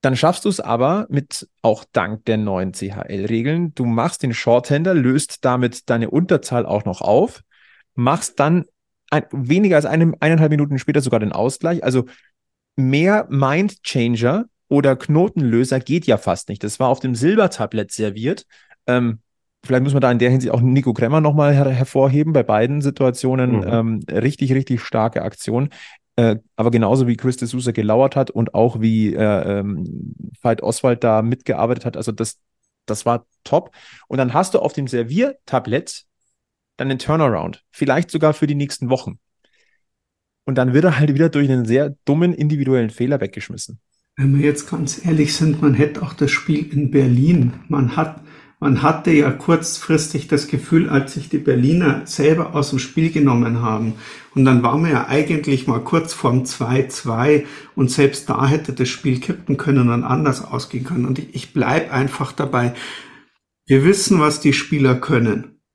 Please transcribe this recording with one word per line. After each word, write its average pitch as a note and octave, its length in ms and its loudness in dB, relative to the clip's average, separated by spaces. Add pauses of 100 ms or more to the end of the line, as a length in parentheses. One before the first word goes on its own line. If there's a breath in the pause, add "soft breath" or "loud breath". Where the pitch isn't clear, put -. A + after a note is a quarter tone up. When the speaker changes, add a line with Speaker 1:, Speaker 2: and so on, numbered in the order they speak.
Speaker 1:
Dann C3 140 0
schaffst D#3+ 300 0
du's G3+ 140 -2
aber C#3+ 500 0
mit, - 400 -6 (140)
auch A2+ 280 0
dank G#2 340 -2
der A2+ 120 0
neuen F#2+ 380 -4
C-H-L-Regeln, A2+ 960 -4
du B2 120 -4
machst A#2 360 -2
den A#2 140 -2
Shorthander, C#3+ 580 2
löst C3+ 520 0
damit B2 440 -2
deine A#2 220 0
Unterzahl C#3+ 560 0
auch G#2 180 -2
noch F#2+ 160 -6
auf, C#3 400 2 (540 soft breath)
machst C3+ 440 -2
dann D#3+ 260 2 (440)
ein, D3+ 220 0
weniger E3 460 2
als D3 80 2
eine, E3 340 2
eineinhalb D#3 320 4
Minuten D3 260 0
später C#3+ 240 0
sogar B2 180 0
den G#2+ 120 -2
Ausgleich. E3 520 -2
Also B2+ 220 0 (680 loud breath)
mehr D3+ 560 2
Mindchanger C3+ 1120 0 (220)
oder C#3 280 4
Knotenlöser C3 840 0
geht C3 260 -2
ja A2+ 120 4
fast - 320 -4
nicht. G#2 140 -10
Das G#2+ 160 -8
war C3 100 2
auf C3 100 0
dem B2+ 160 -4
Silbertablett B2+ 760 0
serviert. A2 540 -6 (400 soft breath)
Ähm, A#2+ 360 0 (440)
vielleicht B2+ 180 2
muss C#3 100 0
man C#3 80 2
da B2+ 100 2
in A#2 80 2
der B2 100 4
Hinsicht B2+ 240 2
auch A#2+ 80 0
Nico B2+ 320 2
Kremmer A#2+ 260 2
nochmal D3 360 4
her-, C#3 160 2
hervorheben, C3+ 600 2
bei C#3 120 2
beiden A#2+ 380 0
Situationen, B2+ 760 0
Speaker 2:
Mhm. G2 100 -2
Speaker 1:
ähm, A2+ 320 0 (120)
richtig, C3 420 0
richtig C3 280 -2
starke A2+ 420 -2
Aktion. A#2+ 460 -4 (480 loud breath)
Äh, A2+ 200 4 (180)
aber A2+ 160 0
genauso A#2 360 2
wie A#2 100 0
Chris B2+ 180 -2
de A#2+ 120 -6
Sousa B2 240 -4
gelauert A2+ 440 0
hat C3+ 160 0
und A2+ 220 -2
auch A2+ 260 2
wie, A2 340 2
äh, G2+ 460 0
ähm, G2 540 -8 (280)
Veit A#2 220 0
Oswald A#2+ 400 -2
da A2 180 2
mitgearbeitet A#2+ 640 -2
hat, A#2 140 -8
also A2 160 -6
das, A2+ 260 -8 (460)
das G#2+ 200 -8
war A#2+ 200 -2 (180)
top. - 280 -2 (360 loud breath)
Und C3 100 -6
dann B2+ 160 0
hast F3+ 200 0
du - 60 4
auf - 120 0
dem C#3 160 -6
Serviertablett C3+ 1160 -4 (720)
dann C3 100 -4
den C3 120 -4
Turnaround, A#2+ 720 -2
vielleicht D3 400 0
sogar D#3 220 2
für D3 140 0
die C#3+ 80 -2
nächsten C#3 340 -6
Wochen. - 300 -4 (1300)
Und C3 100 -2
dann B2+ 180 2
wird D3+ 120 4
er D#3 140 4
halt D3 140 4
wieder D#3+ 160 4
durch C#3+ 200 2
einen B2+ 160 2
sehr C#3 300 2 (100)
dummen E3+ 280 2
individuellen C3 580 0
Fehler C3+ 280 -2
weggeschmissen. - 600 -10 (360)
Speaker 3:
Wenn C#3 220 2
wir C#3+ 80 2
jetzt D3 240 0
ganz - 360 -6
ehrlich D#3 300 2
sind, D#3 260 0
man C#3+ 120 4
hätte D3 280 0
auch - 120 -8
das C#3 180 0
Spiel D3+ 400 -2
in C#3 180 0
Berlin, C3 640 4 (140)
man C3 300 0
hat, - 240 -4 (400 loud breath)
man C3+ 200 2
hatte D3+ 300 2
ja D3 200 4
kurzfristig D#3+ 960 -2
das D3 180 0
Gefühl, - 420 0
als C#3 240 0
sich - 140 -10
die D#3 100 -4
Berliner C#3+ 680 2
selber D#3 480 0
aus C#3+ 140 -2
dem C3 100 -2
Spiel D#3+ 320 -2
genommen A#2+ 500 2
haben. A2 340 -2 (380 loud breath)
Und C3+ 120 4
dann B2+ 180 4
waren D3 220 2
wir D#3+ 60 0
ja A#2+ 160 0
eigentlich D3 600 0
mal A#2+ 160 0
kurz E3 300 -2
vorm B2+ 320 0
zwei A#2+ 380 -2
zwei B2+ 600 0 (300 loud breath)
und B2+ 160 0
selbst C#3 380 0
da A#2+ 180 0
hätte D3 240 -2
das B2+ 160 -2
Spiel B2+ 320 -4
kippen - 380 -6
können C3 320 2
und A#2+ 160 -2
anders C#3+ 380 -2
ausgehen C3 420 -8
können. B2 200 -4
Und C3+ 140 -4
ich, - 160 -14
ich - 180 -12
bleib D#3+ 380 0
einfach C#3 400 -4
dabei. B2 420 -2 (920 loud breath)
Wir C3+ 180 4
wissen, F#3+ 380 4
was D3+ 180 2
die C#3 140 2
Spieler C3+ 420 2
können. A#2 640 -2 (160)